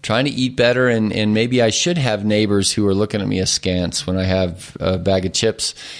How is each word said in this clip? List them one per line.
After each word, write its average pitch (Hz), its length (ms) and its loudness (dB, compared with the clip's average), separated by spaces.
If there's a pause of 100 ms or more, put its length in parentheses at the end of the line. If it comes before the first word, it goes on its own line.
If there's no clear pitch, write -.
trying 117 220 0
to 143 60 0
eat 127 240 -2
better, 123 320 4
and, 110 240 2
and 107 220 0
maybe 120 300 2
I 110 80 4
should 175 260 0
have 113 260 0
neighbors 104 480 2
who 104 160 0
are 98 60 2
looking 104 280 0
at 92 60 -2
me 101 120 -2
askance 90 640 -2
when 92 120 -2
I 95 80 0
have 92 540 -2
a 92 200 0
bag 95 260 0
of 92 80 -4
chips - 400 -2 (260)